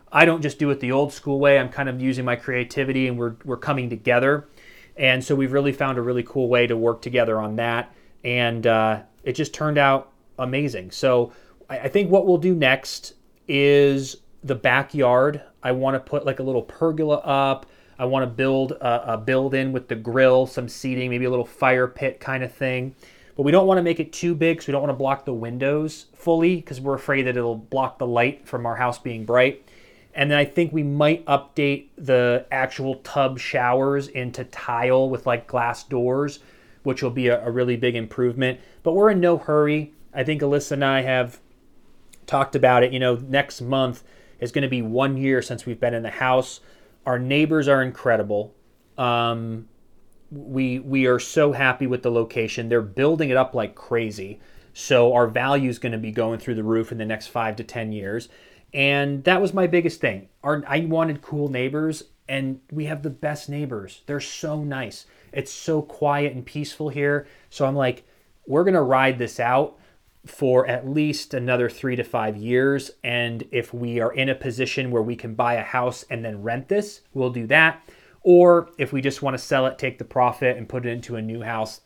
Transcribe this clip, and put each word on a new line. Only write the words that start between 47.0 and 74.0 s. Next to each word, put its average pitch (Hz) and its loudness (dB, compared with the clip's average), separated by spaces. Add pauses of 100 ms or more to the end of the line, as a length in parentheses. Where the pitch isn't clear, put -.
Our 127 -2
neighbors 143 0
are 135 4
incredible. 107 -2 (420)
Um, 117 -2 (640)
we, 131 -4
we 135 0
are 123 4
so 147 2
happy 131 0
with 123 -2
the 123 0
location. 117 -2
They're 120 4
building 139 0
it 127 2
up 131 0
like 107 -4
crazy. 104 -6 (320)
So 120 4
our 120 4
value 127 0
is 120 -6
gonna 113 -6
be 110 -8
going 113 -2
through 123 -6
the 110 -4
roof 113 0
in 120 -8
the 113 -6
next 107 -6
five 110 -4
to 113 -10
ten 110 -8
years. 104 -8 (440)
And 139 0
that 185 4
was 196 0
my 185 2
biggest 170 0
thing. 101 -4 (140)
Our, 147 -2
I 139 0
wanted 160 0
cool 147 -4
neighbors, 143 -4 (260)
and 135 -4 (100)
we 151 -6
have 151 -8
the 147 -6
best 147 -8
neighbors. 131 -8
They're 147 -4
so 151 -8
nice. 135 -8 (260)
It's 139 -6
so 156 -4
quiet 143 -2
and 127 -10
peaceful 151 -8
here. 143 0 (220)
So - -4
I'm 135 0
like, 131 -2 (420)
"We're 143 2
gonna 185 4
ride 131 4
this 117 -6
out." 127 0 (480)
For 127 2
at 123 -4
least 147 -2
another 123 0
three 127 -4
to 123 -2
five 110 -4
years. 127 0 (120)
And 120 -4
if 120 -4
we 120 -4